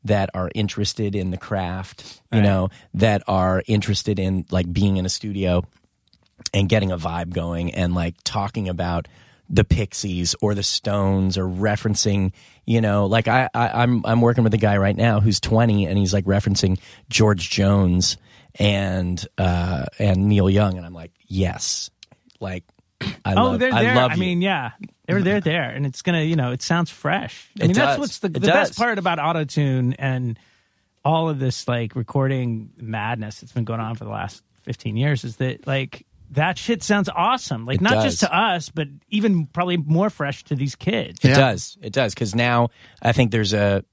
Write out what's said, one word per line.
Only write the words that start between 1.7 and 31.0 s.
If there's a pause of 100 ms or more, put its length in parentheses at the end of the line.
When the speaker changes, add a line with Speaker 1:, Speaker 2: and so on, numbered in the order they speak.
Speaker 1:
you
Speaker 2:
Right.
Speaker 1:
know, (260)
that
are
interested
in,
like,
being
in
a
studio (920)
and
getting
a
vibe
going
and,
like, (100)
talking
about (420)
the
Pixies
or
the
Stones
or
referencing, (340)
you
know,
like,
I,
I,
I'm,
I'm
working
with
a
guy
right
now
who's
twenty
and
he's,
like,
referencing (300)
George
Jones (380)
and, (120)
uh, (140)
and
Neil
Young.
And
I'm
like, (160)
"Yes." (500)
Like, (200)
<clears throat> (240)
I
Speaker 3:
Oh,
Speaker 1:
love,
Speaker 3:
they're
Speaker 1:
I
Speaker 3:
there.
Speaker 1:
love
Speaker 3:
I
Speaker 1:
you.
Speaker 3:
mean,
yeah, (360)
they're,
they're
there.
And
it's
gonna,
you
know,
it
sounds
fresh. (100)
I
Speaker 1:
It
Speaker 3:
mean,
that's
Speaker 1:
does.
Speaker 3:
what's
the,
Speaker 1:
It
Speaker 3:
the
best
Speaker 1:
does.
Speaker 3:
part
about
autotune
and (640)